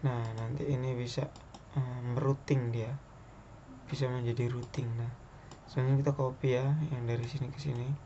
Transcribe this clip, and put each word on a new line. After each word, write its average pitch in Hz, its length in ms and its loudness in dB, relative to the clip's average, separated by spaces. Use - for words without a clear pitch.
Nah, 123 200 2
nanti 117 320 -2
ini 131 240 0
bisa, 123 360 -2
eh, 123 240 -2
merouting 131 560 2
dia. 117 240 0
Bisa 143 160 0
menjadi 120 480 2
routing. 123 320 -2
Nah, 117 80 0
selanjutnya 135 400 4
kita 143 80 6
copy 131 480 4
ya, 135 80 2
yang 120 160 -2
dari 117 160 2
sini 127 240 -2
ke 139 80 -8
sini. 123 320 -2